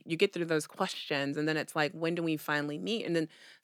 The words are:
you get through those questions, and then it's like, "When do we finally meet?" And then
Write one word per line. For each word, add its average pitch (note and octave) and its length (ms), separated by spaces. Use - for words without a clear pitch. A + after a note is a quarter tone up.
you E3 120
get G3+ 160
through F3 120
those D#3+ 240
questions, C#3+ 680
and D3+ 120
then D#3 80
it's - 180
like, D3+ 180
"When E3 220
do E3+ 80
we E3 140
finally D3 420
meet?" G#3+ 280
And E3+ 100
then D#3+ 120